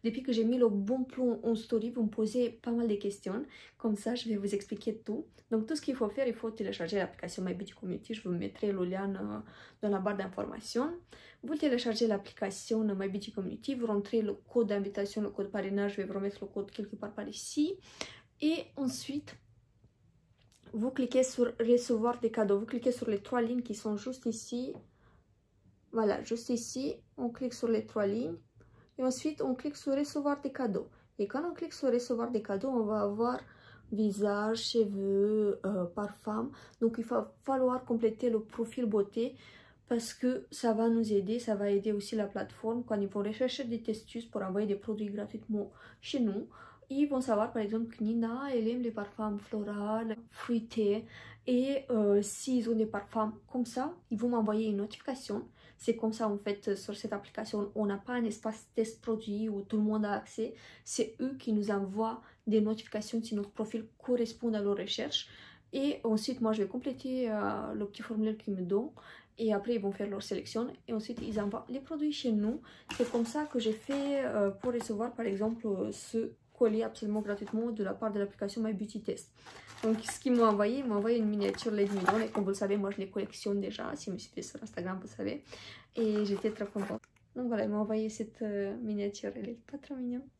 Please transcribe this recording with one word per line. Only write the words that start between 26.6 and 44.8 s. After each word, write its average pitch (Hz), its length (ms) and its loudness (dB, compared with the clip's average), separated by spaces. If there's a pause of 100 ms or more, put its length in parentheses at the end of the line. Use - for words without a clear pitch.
on 240 140 -2
clique 240 240 -6
sur 233 140 -2
les 220 180 2
trois 208 200 0
lignes. 254 300 -2 (640)
Et 254 40 -2
ensuite, 262 380 0
on 262 140 2
clique 294 220 -6
sur 269 200 0
recevoir 285 460 0
des 269 100 -4
cadeaux. 214 360 -2 (300)
Et 202 80 2
quand 269 220 -2
on 339 60 -4
clique 320 180 -6
sur 262 180 2
recevoir 240 400 2
des 220 120 0
cadeaux, 202 260 -2
on 247 160 2
va 208 160 2
avoir 214 400 0 (520)
visage, 208 680 2 (140)
cheveux, 202 920 4
euh, 190 220 0
parfum. 214 640 -4 (320)
Donc, 226 160 2
il 226 60 -2
va 220 280 -2 (120)
falloir 254 420 4
compléter 226 420 2
le 220 120 4
profil 226 440 -4
beauté 214 520 0 (520)
parce 233 240 0
que 254 380 0
ça 226 240 2
va 226 160 4
nous 226 240 4
aider, 202 240 2
ça 226 160 0
va 202 160 2
aider 202 220 4
aussi 202 220 -2
la 208 120 2
plateforme 226 580 -4
quand 208 160 0
ils 196 80 0
vont 202 140 -2
rechercher 254 420 0
des 233 160 -2
testus 226 460 -6
pour 202 160 -4
envoyer 190 240 0
des 202 100 2
produits 214 300 -4